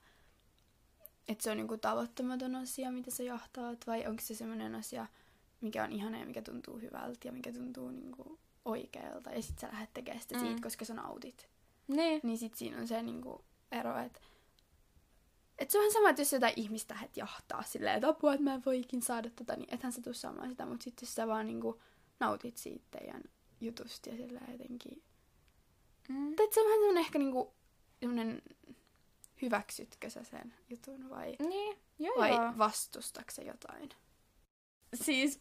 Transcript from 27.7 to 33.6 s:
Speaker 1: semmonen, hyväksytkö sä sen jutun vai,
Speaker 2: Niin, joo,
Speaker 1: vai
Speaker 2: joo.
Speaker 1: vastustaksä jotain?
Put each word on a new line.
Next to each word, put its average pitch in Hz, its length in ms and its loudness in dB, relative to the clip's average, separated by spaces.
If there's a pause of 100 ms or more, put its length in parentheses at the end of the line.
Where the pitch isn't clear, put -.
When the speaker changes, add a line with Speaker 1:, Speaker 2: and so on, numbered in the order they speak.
Speaker 1:
semmonen, 240 420 0 (1000)
hyväksytkö - 680 -2
sä - 140 -10
sen - 300 -14 (160)
jutun 262 400 -12
vai, - 260 -8 (140)
Speaker 2:
Niin, 403 280 -2 (220)
joo, 359 180 0
Speaker 1:
vai 440 120 8
Speaker 2:
joo. 233 280 4
Speaker 1:
vastustaksä - 840 0
jotain? - 480 -12 (1040)